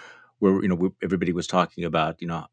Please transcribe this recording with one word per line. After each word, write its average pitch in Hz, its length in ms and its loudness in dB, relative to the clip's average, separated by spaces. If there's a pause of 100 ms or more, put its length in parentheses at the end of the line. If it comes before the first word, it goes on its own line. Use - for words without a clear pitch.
(400)
where, 95 220 4
you 104 80 0
know, 90 60 2
we, 92 140 0 (140)
everybody 90 300 0
was 85 140 -4
talking 90 360 0
about, 80 380 -2
you 87 60 -8
know, 82 260 -6